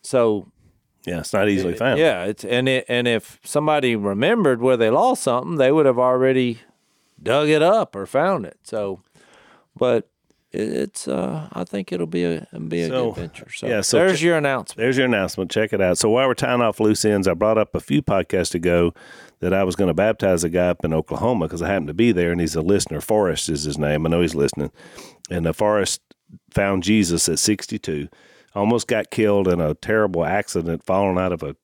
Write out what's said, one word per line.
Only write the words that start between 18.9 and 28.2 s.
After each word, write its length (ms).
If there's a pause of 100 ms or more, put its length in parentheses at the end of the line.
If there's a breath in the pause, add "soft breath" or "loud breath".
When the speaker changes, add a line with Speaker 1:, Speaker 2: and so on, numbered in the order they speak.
Speaker 2:
that 120
I 120
was 120
gonna 180
baptize 500
a 40
guy 200
up 160
in 100
Oklahoma 540
'cause 140
I 60
happened 200
to 60
be 180
there, 200
and 80
he's 160
a 60
listener. 380
Forrest 480
is 160
his 140
name. 280
I 20
know 140
he's 120
listening. 360 (600 loud breath)
And, 160
uh, 60
Forrest 480 (500)
found 320
Jesus 460
at 100
sixty-two, 680 (460 soft breath)